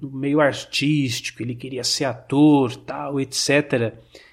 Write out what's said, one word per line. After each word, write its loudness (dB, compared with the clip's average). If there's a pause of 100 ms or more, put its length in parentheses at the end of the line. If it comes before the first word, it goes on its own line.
no -12
meio 0
artístico, -2
ele -6
queria -10
ser -2
ator, 4
tal, -8
et -4
cetera. 0 (340)